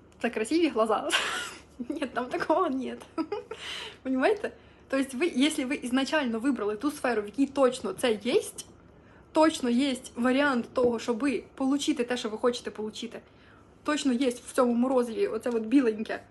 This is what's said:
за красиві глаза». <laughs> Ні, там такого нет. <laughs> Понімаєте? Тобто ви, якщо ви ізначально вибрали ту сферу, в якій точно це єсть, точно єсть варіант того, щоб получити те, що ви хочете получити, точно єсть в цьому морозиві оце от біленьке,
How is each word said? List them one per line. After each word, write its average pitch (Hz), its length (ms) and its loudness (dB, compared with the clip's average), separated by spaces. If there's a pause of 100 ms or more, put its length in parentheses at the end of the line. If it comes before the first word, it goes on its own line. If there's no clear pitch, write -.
(220)
за 233 80 0
красиві 302 380 2
глаза». 220 420 2 (360)
<laughs> - 440 -14
Ні, 302 100 -4 (140)
там 247 120 -2
такого 339 440 0
нет. 240 300 -4 (160)
<laughs> 320 100 -2 (800)
Понімаєте? 262 480 0 (380)
Тобто 269 280 -2
ви, 339 180 0
якщо 285 320 2
ви 285 80 -2
ізначально 262 640 0
вибрали 214 360 0
ту 285 160 -2
сферу, 240 300 -2
в 202 40 -6
якій 269 200 0
точно 247 480 0
це 220 300 0
єсть, 311 420 0 (680)
точно 311 380 4
єсть 247 460 0
варіант 254 580 2
того, 240 260 2
щоб 240 300 -2 (260)
получити 269 480 0
те, 247 140 -2
що 240 120 -4
ви 214 80 -6
хочете 247 340 0
получити, 214 500 -10 (640)
точно 294 300 0
єсть 240 300 0
в - 100 -18
цьому 247 200 4
морозиві 233 540 0
оце 226 220 -4
от 233 140 -2
біленьке, 220 680 2